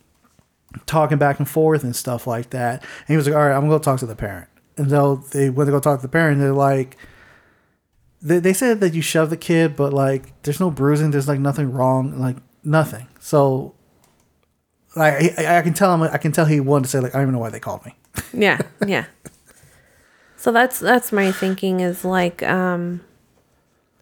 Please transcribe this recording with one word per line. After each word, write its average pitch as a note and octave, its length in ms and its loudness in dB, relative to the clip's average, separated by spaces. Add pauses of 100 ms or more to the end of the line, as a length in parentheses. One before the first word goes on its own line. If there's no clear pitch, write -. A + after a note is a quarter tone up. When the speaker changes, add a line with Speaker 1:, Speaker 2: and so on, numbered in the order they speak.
(840)
Speaker 1:
talking D3+ 320 2
back C#3 220 2
and C#3 80 -2
forth D#3 360 2
and B2 120 -6
stuff B2 320 -6
like A#2+ 220 -6
that. B2 320 -4
And - 260 -18
he D3+ 80 2
was D3+ 120 2
like, D3+ 80 0
"All D3+ 120 4
right, C#3 80 4
I'm C#3 60 2
gonna D3+ 140 2
go D3+ 40 0
talk C#3 200 0
to B2+ 80 -4
the A2 80 -10
parent." G2 340 -10 (260)
And C#3+ 140 -2
so C#3+ 280 2 (140)
they C#3 200 2
went C#3 160 0
to C#3+ 40 0
go C#3+ 80 2
talk C#3 200 0
to B2+ 80 -12
the C3 40 -10
parent. E3 260 2
And C#3 40 0
they're C#3 120 2
like, C#3 440 0 (1200)
they, E3+ 180 0
they F#3 140 2
said A#3 280 0
that F3+ 120 2
you D#3+ 80 -2
shoved D#3+ 300 0
the E3 60 -4
kid, E3 380 0
but, C#3+ 180 0
like, C3+ 400 -2 (100)
there's D3 160 -4
no F#3 120 0
bruising. D3 400 2
There's, C#3+ 160 0
like, C#3+ 120 0
nothing C#3 340 -2
wrong, C3 460 0
like, B2+ 180 -2 (260)
nothing. D3+ 440 -2 (120)
So, C#3 560 0 (1200)
like, D3+ 420 2
I, E3 80 -2
I, E3+ 140 4
I - 40 2
can E3 100 0
tell F#3+ 200 2
him, E3 100 2
I C#3+ 140 -2
can D3+ 140 -2
tell D#3+ 140 2
he D3+ 160 4
wanted C3+ 240 2
to C3 60 -8
say, C#3 80 0
like, B2 140 -4
"I C3 60 -2
don't C#3 40 2
even C3 100 0
know B2 60 -2
why A2+ 100 -6
they A2 100 -12
called - 260 -10
me." A#2+ 100 -18 (180)
<laughs> - 200 -12
Speaker 2:
Yeah, G3 260 2 (260)
yeah. F3+ 200 -2 (1300)
So - 140 0
that's, B3 280 2
that's A#3 320 2
my G3 200 2
thinking F#3+ 500 -2
is, F3+ 240 -4
like, F3+ 380 -2
um, F3 580 -4 (1000)